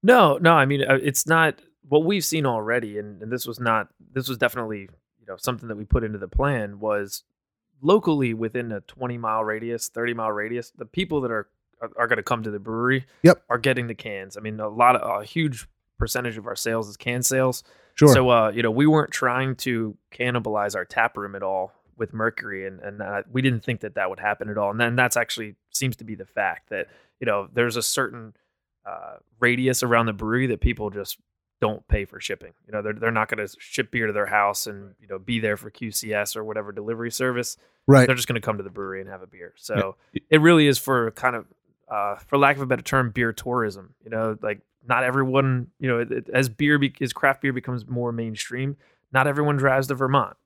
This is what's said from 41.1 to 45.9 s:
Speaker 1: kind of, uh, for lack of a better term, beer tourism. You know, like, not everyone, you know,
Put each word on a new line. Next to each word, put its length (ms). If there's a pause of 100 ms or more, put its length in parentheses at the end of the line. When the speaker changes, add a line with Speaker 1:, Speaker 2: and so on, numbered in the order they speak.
Speaker 1:
kind 240
of, 100 (420)
uh, 280
for 200
lack 200
of 60
a 40
better 160
term, 280
beer 220
tourism. 680
You 80
know, 320
like, 180 (260)
not 180
everyone, 640 (100)
you 100
know, 120